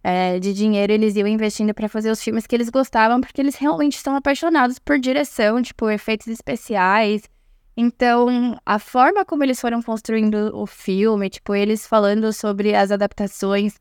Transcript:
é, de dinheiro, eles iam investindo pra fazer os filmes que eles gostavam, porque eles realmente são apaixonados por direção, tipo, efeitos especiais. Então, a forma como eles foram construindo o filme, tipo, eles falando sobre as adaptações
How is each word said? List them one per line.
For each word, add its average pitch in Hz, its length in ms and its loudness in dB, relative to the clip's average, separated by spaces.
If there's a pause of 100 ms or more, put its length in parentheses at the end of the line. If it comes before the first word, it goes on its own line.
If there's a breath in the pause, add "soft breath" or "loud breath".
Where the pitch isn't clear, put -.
é, 185 360 0
de 196 160 -2
dinheiro, 208 360 2
eles 214 240 2
iam 202 120 0
investindo 214 460 0
pra 214 140 -6
fazer 220 220 -4
os 220 140 -4
filmes 220 240 -4
que - 80 0
eles 233 140 0
gostavam, 240 520 2
porque - 200 -8
eles 269 160 0
realmente 294 420 0
são 277 160 -4
apaixonados 277 640 0
por 285 180 0
direção, 254 640 0
tipo, - 280 -4
efeitos 214 380 -4
especiais. 214 960 0 (560)
Então, 240 880 2
a 214 140 0
forma 311 460 2
como 294 180 -2
eles 254 180 0
foram 233 220 -4
construindo 214 720 -2
o 208 100 -6
filme, 202 640 0
tipo, - 240 -8
eles 208 320 0
falando 220 480 2
sobre 208 400 -2
as 202 160 4
adaptações 202 920 -2